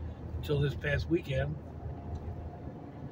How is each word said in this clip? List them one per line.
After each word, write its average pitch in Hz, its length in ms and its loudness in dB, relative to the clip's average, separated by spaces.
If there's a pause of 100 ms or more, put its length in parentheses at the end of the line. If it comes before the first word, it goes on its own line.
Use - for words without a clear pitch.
(380)
until - 220 4
this 143 160 4
past 143 340 2
weekend. 143 460 4 (1600)